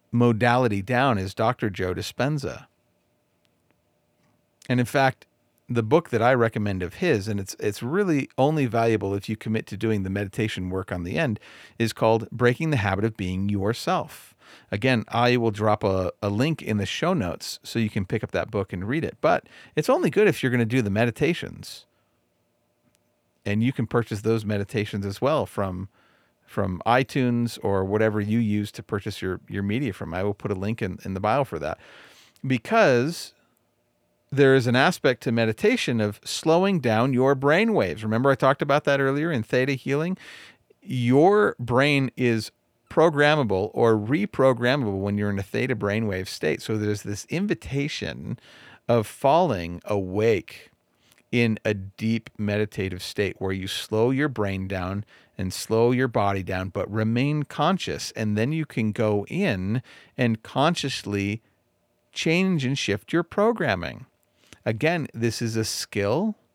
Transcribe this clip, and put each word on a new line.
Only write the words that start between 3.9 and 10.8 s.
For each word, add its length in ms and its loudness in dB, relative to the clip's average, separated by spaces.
And 100 2
in 60 2
fact, 400 0
the 140 0
book 260 2
that 120 0
I 120 6
recommend 480 0
of 140 -8
his, 320 0
and 120 -4
it's, 200 -10
it's 240 -4
really 540 0
only 300 2
valuable 460 0
if 140 -6
you 80 -4
commit 320 -4
to 100 -12
doing 260 0
the 60 -4
meditation 600 -4
work 220 -6